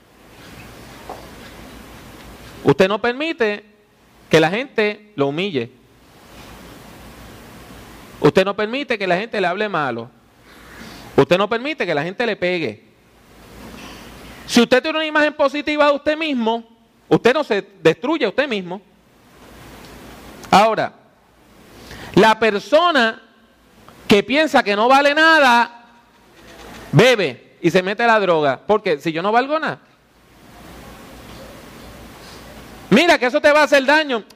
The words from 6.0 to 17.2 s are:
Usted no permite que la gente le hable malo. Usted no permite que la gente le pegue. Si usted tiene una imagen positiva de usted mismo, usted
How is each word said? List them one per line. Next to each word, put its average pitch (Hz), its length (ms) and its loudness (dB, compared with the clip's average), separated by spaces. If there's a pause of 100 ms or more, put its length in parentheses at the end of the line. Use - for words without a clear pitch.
Usted 156 240 4
no 196 100 -6
permite 226 420 -6
que 196 100 -6
la 175 100 0
gente 220 240 -6
le 180 60 -2
hable 202 200 -4
malo. 131 420 -6 (1080)
Usted 139 200 2
no 196 120 -2
permite 233 360 -6
que 170 80 -2
la 143 100 -2
gente 190 220 -6
le 208 120 -4
pegue. 165 480 -6 (1600)
Si - 140 2
usted 247 200 2
tiene 311 160 -4
una 311 80 -4
imagen 302 280 0
positiva 294 540 0
de 294 60 2
usted 302 240 -4
mismo, 233 460 -4 (460)
usted - 240 2